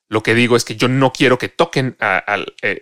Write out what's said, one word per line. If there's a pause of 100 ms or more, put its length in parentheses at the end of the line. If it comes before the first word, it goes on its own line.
(120)
Lo
que
digo
es
que
yo
no
quiero
que
toquen
a,
al,
eh,